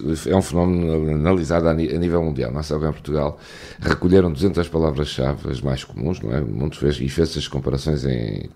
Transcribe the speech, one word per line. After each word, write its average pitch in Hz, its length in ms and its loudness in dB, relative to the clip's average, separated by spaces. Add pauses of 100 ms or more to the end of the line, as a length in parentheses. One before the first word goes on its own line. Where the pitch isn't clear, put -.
(280)
é 78 80 4
um 95 60 6
fenómeno 85 720 2
analisado 85 540 2
a 80 60 4
ni-, 80 200 0
a 82 40 0
nível 85 260 2
mundial. 65 280 -2
Não 73 80 -4
é - 20 -4
só 76 160 -2
cá 78 100 0
em 73 40 0
Portugal. 73 460 -2 (420)
Recolheram 90 520 4
duzentas 82 360 0
palavras-chave, 71 840 0
as 64 100 -4
mais 67 240 -2
comuns, 87 360 -6
não 55 140 -4
é? 73 60 0
O 67 60 -2
mundo 60 300 -4
fez, 71 240 2
e 67 80 -2
fez 76 220 0
essas 73 160 -6
comparações 67 580 -2
em, 57 520 -2